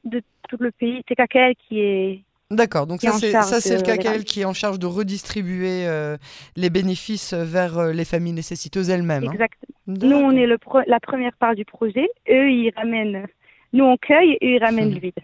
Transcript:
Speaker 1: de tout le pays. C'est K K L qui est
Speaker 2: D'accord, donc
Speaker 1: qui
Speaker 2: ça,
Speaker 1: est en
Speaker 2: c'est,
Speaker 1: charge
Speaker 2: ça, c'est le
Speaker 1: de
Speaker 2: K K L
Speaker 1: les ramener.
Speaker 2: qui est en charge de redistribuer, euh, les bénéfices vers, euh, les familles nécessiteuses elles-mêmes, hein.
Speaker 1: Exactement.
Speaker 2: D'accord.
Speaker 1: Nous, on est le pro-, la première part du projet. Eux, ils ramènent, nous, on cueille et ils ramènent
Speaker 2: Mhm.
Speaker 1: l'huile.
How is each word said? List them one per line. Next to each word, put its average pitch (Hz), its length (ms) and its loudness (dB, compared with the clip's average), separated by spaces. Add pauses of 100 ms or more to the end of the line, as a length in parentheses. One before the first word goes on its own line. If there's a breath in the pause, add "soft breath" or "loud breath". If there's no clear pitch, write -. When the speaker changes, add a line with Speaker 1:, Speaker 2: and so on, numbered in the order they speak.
Speaker 1:
de 233 180 -6 (240)
tout 247 140 -10
le 240 100 -2
pays. 240 380 -6
C'est 240 60 -2
K 247 120 4
K - 80 -12
L 254 180 6 (140)
qui 214 140 -4
est 196 420 -2 (280)
Speaker 2:
D'accord, 214 360 0
donc 175 140 -8
Speaker 1:
qui - 40 -2
Speaker 2:
ça, 226 60 2
Speaker 1:
est 214 40 2
en 220 40 0
Speaker 2:
c'est, 214 120 0
Speaker 1:
charge 214 140 4
Speaker 2:
ça, 226 160 0
c'est 190 140 0
le 190 80 0
Speaker 1:
de - 0 -
Speaker 2:
K - 20 -2
K 180 60 2
L 220 80 0
Speaker 1:
les 190 80 -2
ramener. 214 160 -2
Speaker 2:
qui 202 180 -4
est 196 40 -2
en 190 100 -4
charge 196 240 -4
de 180 80 -4
redistribuer, 185 1000 -4
euh, 151 300 -4 (380 loud breath)
les 175 160 0
bénéfices 185 640 -4
vers, 170 420 -2
euh, 165 140 0
les 165 140 -2
familles 170 280 -4
nécessiteuses 170 560 -6
elles-mêmes, 170 360 0
hein. 135 60 -4
Speaker 1:
Exactement. - 540 -14
Speaker 2:
D'accord. 190 240 0
Speaker 1:
Nous, 285 80 6
on 277 140 2
est 254 160 2
le 233 100 2
pro-, - 300 0
la 233 120 2
première 247 340 -6
part 233 200 0
du 208 120 -6
projet. 233 440 -2 (180)
Eux, 269 220 6
ils 240 260 2
ramènent, 214 520 -4 (440 soft breath)
nous, 269 140 6
on 254 120 6
cueille 311 440 6
et 247 140 2
ils 226 80 4
ramènent 226 260 2
Speaker 2:
Mhm. 143 100 -4
Speaker 1:
l'huile. 180 140 -8 (100)